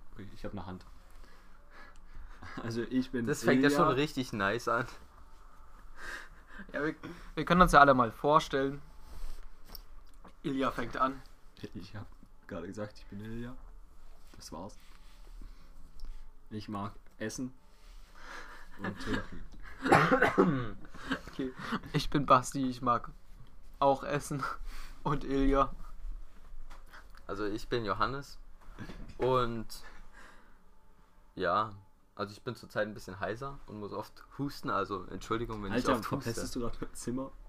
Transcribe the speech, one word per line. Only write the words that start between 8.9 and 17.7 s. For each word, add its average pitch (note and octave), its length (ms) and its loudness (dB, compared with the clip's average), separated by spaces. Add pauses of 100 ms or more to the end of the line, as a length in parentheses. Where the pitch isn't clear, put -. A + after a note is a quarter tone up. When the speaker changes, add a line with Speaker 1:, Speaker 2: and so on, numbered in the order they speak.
Speaker 3:
Ilja C3+ 300 0
fängt A#2 260 -4
an. C3+ 240 0 (540)
Speaker 1:
Ich - 200 -10
hab G2+ 120 -8 (400)
gerade F2 180 -8
gesagt, G#2 320 -8
ich - 100 -12
bin G2+ 160 -10
Ilja. A#2 320 -6 (800)
Das - 160 -14
war's. F2 280 -10 (1700)
Ich G#2+ 200 -8
mag G2+ 240 -4 (260)
Essen A#2+ 340 -4 (1300)